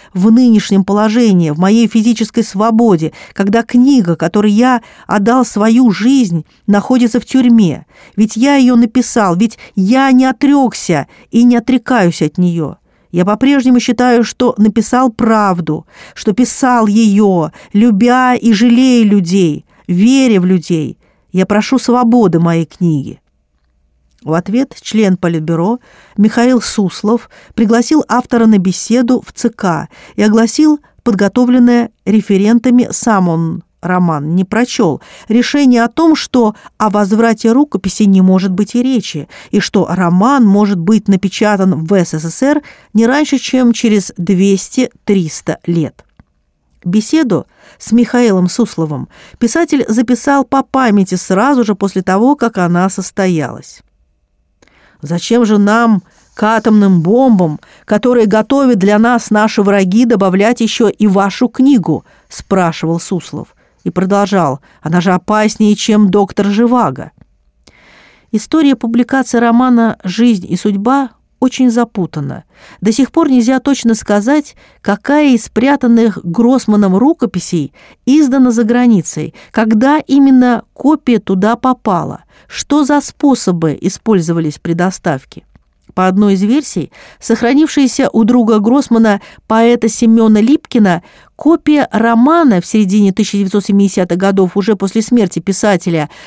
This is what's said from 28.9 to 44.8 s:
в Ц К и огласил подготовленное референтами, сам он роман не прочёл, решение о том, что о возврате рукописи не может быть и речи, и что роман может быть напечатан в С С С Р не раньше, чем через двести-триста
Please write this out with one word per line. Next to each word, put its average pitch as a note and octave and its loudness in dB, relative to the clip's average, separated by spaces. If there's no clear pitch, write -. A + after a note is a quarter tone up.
в - -20
Ц - -4
К E3+ -6
и G#3 -2
огласил A#3 2
подготовленное A#3+ 2
референтами, A3 2
сам F#3+ 0
он E3 -4
роман E3+ -2
не F#3+ 0
прочёл, G#3+ -2
решение B3 2
о A#3 -2
том, D#4 0
что A3+ -2
о G#3+ 0
возврате A3 0
рукописи A#3 -2
не F#3+ 4
может F#3 2
быть G3 -4
и A#3+ -2
речи, A#3 -4
и - 0
что - -2
роман F#3 2
может G3+ 2
быть G#3 0
напечатан F#3+ 0
в E3+ -2
С F3+ 0
С D#3+ -6
С - -8
Р D4 0
не A3+ 2
раньше, C#4 0
чем B3 0
через G#3+ -2
двести-триста F#3+ -2